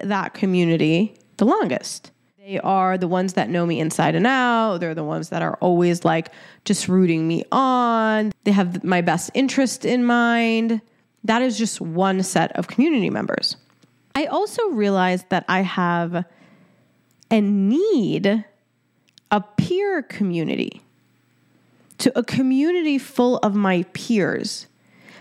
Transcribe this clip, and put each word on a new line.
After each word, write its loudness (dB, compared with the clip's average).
that -4
community 0
the 0
longest. -2
They -8
are 0
the -2
ones -2
that 0
know 0
me 0
inside 0
and 2
out. 0
They're -4
the -6
ones -6
that -4
are -2
always, 2
like, 0
just -2
rooting 4
me -2
on. 0
They 2
have 0
my 2
best -2
interest 0
in 0
mind. 2
That 2
is 0
just -2
one 0
set 0
of -4
community 2
members. -4
I -2
also -2
realized 0
that -2
I 2
have -2
and 2
need 0
a 2
peer -2
community. -4
To 0
a 0
community 0
full 0
of 0
my 2
peers, -2